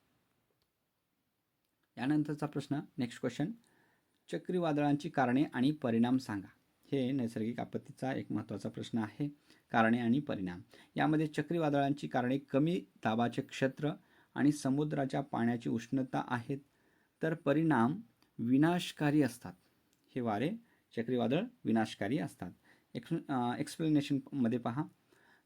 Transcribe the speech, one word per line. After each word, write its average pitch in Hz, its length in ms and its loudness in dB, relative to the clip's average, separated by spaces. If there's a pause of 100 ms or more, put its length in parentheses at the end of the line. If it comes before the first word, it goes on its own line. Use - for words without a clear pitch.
(2000)
यानंतरचा 147 480 0
प्रश्न, 143 340 -4 (180)
नेक्स्ट 120 220 -4
क्वेश्चन, 143 320 -2 (800)
चक्रीवादळांची 151 760 0
कारणे 131 360 2
आणि 131 260 2
परिणाम 120 460 2
सांगा. 104 320 -4 (440)
हे 135 200 2
नैसर्गिक 117 480 -2
आपत्तीचा - 520 -6
एक - 200 -6
महत्त्वाचा 110 360 -4
प्रश्न 113 300 -6
आहे, 113 300 -4 (420)
कारणे 117 280 4
आणि 120 220 2
परिणाम. 98 400 -6 (360)
यामध्ये 151 300 2
चक्रीवादळांची 147 840 0
कारणे 127 300 0
कमी 160 460 0 (120)
दाबाचे 117 460 0
क्षेत्र 139 480 -2 (440)
आणि 143 180 4
समुद्राच्या 143 680 0
पाण्याची 120 480 0
उष्णता 131 600 -2
आहेत, 123 300 -4 (640)
तर 160 120 0
परिणाम 151 680 4 (380)
विनाशकारी 151 840 2
असतात. 117 300 -4 (640)
हे 131 60 -4
वारे 117 300 0 (460)
चक्रीवादळ 120 440 0 (240)
विनाशकारी 110 540 0
असतात. - 320 -8 (440)
एक्स-, - 220 -6 (120)
अ, 123 300 -2
एक्सप्लेनेशनमध्ये 143 1000 0
पहा, 120 260 -4 (600)